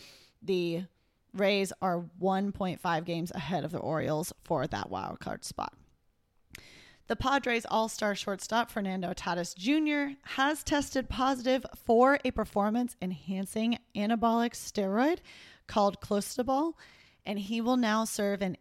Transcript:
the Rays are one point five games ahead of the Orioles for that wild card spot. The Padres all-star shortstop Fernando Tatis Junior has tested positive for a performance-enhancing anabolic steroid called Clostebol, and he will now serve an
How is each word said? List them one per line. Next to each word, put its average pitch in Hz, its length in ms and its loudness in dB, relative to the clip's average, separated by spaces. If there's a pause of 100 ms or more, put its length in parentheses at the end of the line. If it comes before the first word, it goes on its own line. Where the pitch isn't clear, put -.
(420)
the 175 420 0 (480)
Rays 196 400 2 (100)
are 175 220 0 (140)
one 190 340 0
point 185 280 -4
five 170 240 -2
games 170 280 -4
ahead 156 320 -4
of 156 80 -6
the 160 60 -6
Orioles 151 540 -2 (120)
for 156 220 0
that 101 240 -6
wild - 280 -6
card - 260 -8
spot. - 280 -6 (1400)
The 226 80 -2
Padres 254 520 2
all-star 220 480 0
shortstop 214 540 -2
Fernando 190 420 -4
Tatis 175 440 -4
Junior 285 680 2
has 285 400 0
tested 277 460 0
positive 254 560 2 (200)
for 247 400 8
a 254 80 0
performance-enhancing 208 1500 -2 (180)
anabolic 226 560 2
steroid 226 680 2 (500)
called 202 320 4
Clostebol, 262 720 0 (520)
and 214 140 -4
he 214 220 -2
will 247 160 4
now 220 280 4
serve 202 380 0
an 185 180 -2